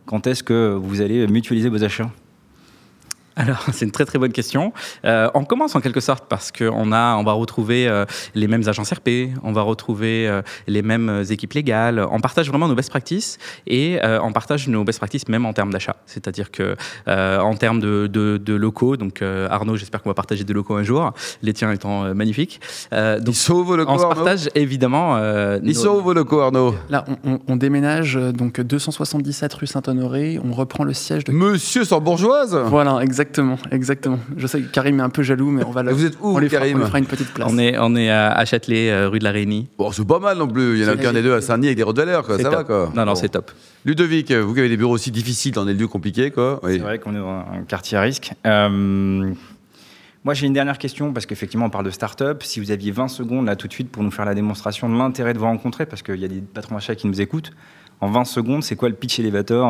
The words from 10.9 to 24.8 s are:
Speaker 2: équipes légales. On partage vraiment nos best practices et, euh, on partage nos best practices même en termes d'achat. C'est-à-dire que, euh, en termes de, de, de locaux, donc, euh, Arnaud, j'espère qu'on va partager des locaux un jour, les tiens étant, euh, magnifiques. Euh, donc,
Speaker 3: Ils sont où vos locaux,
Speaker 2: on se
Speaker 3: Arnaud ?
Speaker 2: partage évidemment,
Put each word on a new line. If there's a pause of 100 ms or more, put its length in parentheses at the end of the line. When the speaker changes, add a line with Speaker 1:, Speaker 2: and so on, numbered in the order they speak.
Speaker 2:
équipes
légales.
On
partage
vraiment
nos
best
practices (280)
et,
euh,
on
partage
nos
best
practices
même
en
termes
d'achat. (100)
C'est-à-dire
que, (320)
euh,
en
termes
de,
de,
de
locaux,
donc,
euh,
Arnaud,
j'espère
qu'on
va
partager
des
locaux
un
jour, (280)
les
tiens
étant,
euh,
magnifiques. (320)
Euh,
donc,
Speaker 3:
Ils
sont
où
vos
locaux,
Speaker 2:
on
se
Speaker 3:
Arnaud ?
Speaker 2:
partage
évidemment,